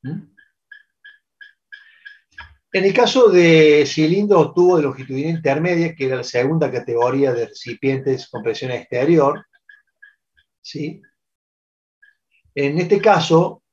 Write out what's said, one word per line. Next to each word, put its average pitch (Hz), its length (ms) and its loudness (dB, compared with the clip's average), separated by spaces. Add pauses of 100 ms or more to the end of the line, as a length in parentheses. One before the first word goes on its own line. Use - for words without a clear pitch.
¿Mm? 151 180 -12 (2500)
En 190 120 -2
el 196 100 0
caso 240 340 4
de 160 560 6
cilindros 165 640 0
o - 80 -12
tubos 180 240 2
de 147 60 0
longitud 131 320 -8
intermedia, 160 800 -4
que 135 120 -6
era 131 100 -4
la 123 80 -8
segunda 135 460 -2
categoría 123 640 -2
de 120 140 -4
recipientes 131 840 -6
con 113 160 -12
presión 117 260 -6
exterior, 139 760 -2 (1160)
¿sí? - 400 -12 (1500)
En 143 220 -2
este 190 220 0
caso 170 640 2 (100)